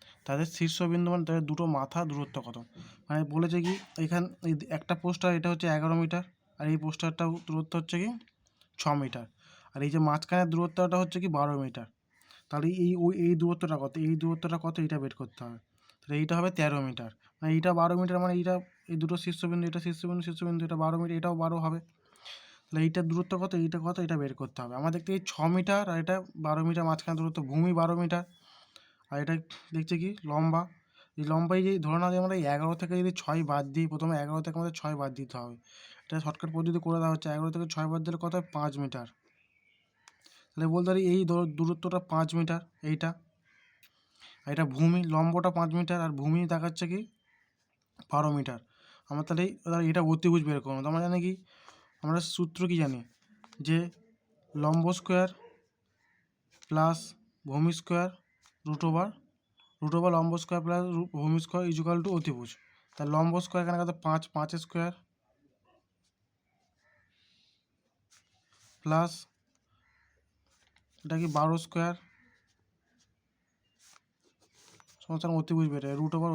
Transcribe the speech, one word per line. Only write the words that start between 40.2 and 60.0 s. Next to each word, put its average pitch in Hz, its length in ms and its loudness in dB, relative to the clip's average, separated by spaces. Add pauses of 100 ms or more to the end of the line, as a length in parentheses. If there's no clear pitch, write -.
তাহলে 160 200 -4
বলতে 175 240 2
পারি 185 160 4
এই 180 180 4
দূর-, 170 320 2
দূরত্বটা 170 420 -2
পাঁচ 160 360 0
মিটার 165 260 0 (220)
এইটা। 156 320 -2 (1300)
আর 143 60 -4
এটা 156 120 2
ভূমি, 165 400 4
লম্বটা 170 460 2
পাঁচ 170 240 0
মিটার 175 260 0
আর 165 100 -2
ভূমি 156 360 2
দেখাচ্ছে 165 400 -2
কি 180 140 -4 (1120)
বারো 147 200 2
মিটার। 135 280 -4 (480)
আমরা 147 140 -4
তাহলে 165 200 0
এই, 190 220 -2
তাহলে 170 260 2
এটা 170 120 4
অতিভুজ 165 420 4
বের 147 160 0
করবো। 135 220 -6
তো 143 60 -2
আমরা 160 120 0
জানি 175 200 0
কি, 185 160 -2 (640)
আমরা 160 180 2
সূত্র 175 480 -2
কি 170 80 2
জানি 135 280 0 (560)
যে 165 300 0 (640)
লম্ব 160 360 2
স্কয়ার 180 360 2 (1400)
প্লাস 160 460 2 (320)
ভূমি 147 260 2
স্কয়ার 175 380 -2 (560)
root 151 160 -4
over, 165 240 2 (760)
root 156 120 -2
over 175 160 4